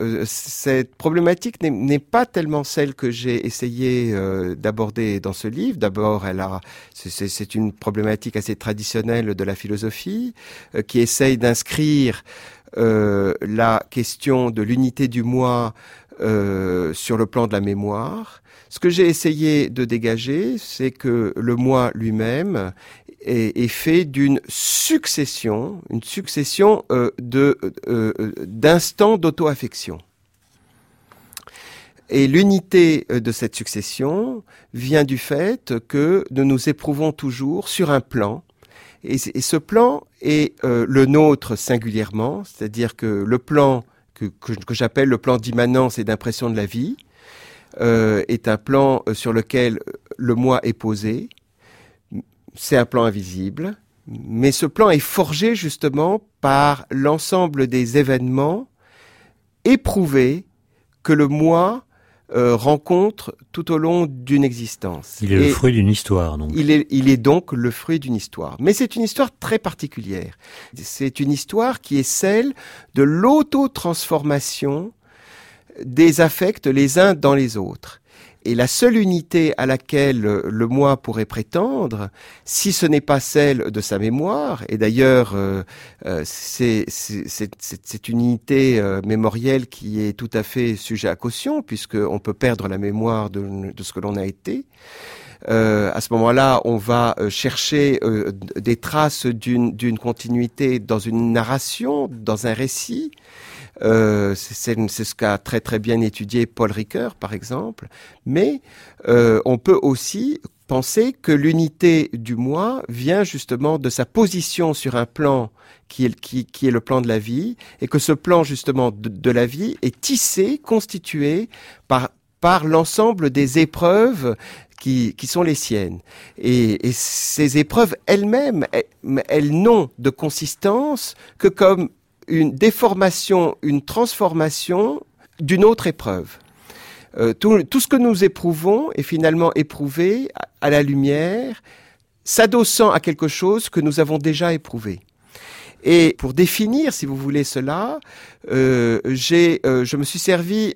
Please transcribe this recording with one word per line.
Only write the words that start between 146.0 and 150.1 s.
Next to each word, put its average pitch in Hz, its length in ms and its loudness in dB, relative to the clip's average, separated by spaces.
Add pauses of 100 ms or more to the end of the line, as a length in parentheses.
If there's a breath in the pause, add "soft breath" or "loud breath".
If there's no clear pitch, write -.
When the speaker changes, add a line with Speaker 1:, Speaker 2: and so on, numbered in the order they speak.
Speaker 1:
pour 127 160 -6
définir, 214 580 0
si - 140 -8
vous 139 80 -6
voulez, 139 300 -2
cela, 175 560 -6 (500 loud breath)
euh, 127 540 2
j'ai, 165 600 2
euh, 127 200 2
je 123 120 -4
me 143 60 -2
suis 143 160 -6